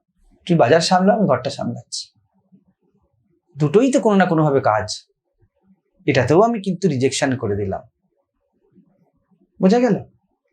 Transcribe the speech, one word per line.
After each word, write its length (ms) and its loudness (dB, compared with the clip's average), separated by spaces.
তুমি 120 2
বাজার 220 4
সামলাও, 360 2
আমি 100 0
ঘরটা 220 -2
সামলাচ্ছি।" 540 -10
দুটোই 360 2
তো 80 2
কোনো 160 0
না 100 4
কোনোভাবে 360 0
কাজ, 260 0
এটাতেও 340 2
আমি 200 2
কিন্তু 260 -6
রিজেকশন 500 -2
করে 180 -6
দিলাম। 280 -8
বোঝা 200 2
গেল? 160 0